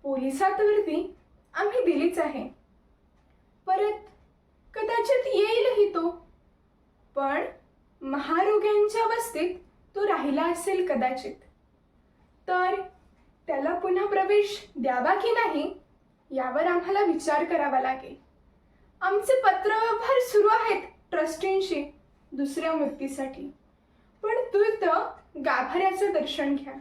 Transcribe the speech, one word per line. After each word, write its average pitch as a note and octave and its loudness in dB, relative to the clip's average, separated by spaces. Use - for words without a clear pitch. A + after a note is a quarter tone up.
पोलिसात C#4 -2
वर्दी F#4 2
आम्ही G#4 0
दिलीच E4+ 0
आहे, C#4 -4
परत G4 2
कदाचित A#4 0
येईलही G#4+ 2
तो. E4+ -4
पण C#4 -2
महारोग्यांच्या G#4 2
वस्तीत G4+ -2
तो G4+ 0
राहिला D4 0
असेल F4+ -2
कदाचित, C4 -2
तर F#4 0
त्याला D4+ -2
पुन्हा F#4 0
प्रवेश G4+ 0
द्यावा B3+ 0
की A4 -2
नाही, F#4 0
यावर C4 -2
आम्हाला F4+ 0
विचार D#4+ 0
करावा C#4+ 0
लागेल. C4 -6
आमचे G#4 2
पत्रव्यवहार A4 2
सुरू G#4 4
आहेत A4+ 2
ट्रस्टींशी E4 -2
दुसऱ्या D#4+ -2
मूर्तीसाठी, C#4 -6
पण G#4+ 0
तू G#4 6
इथं - 0
गाभाऱ्याचं F4 0
दर्शन C#4+ -2
घ्या. C4+ -10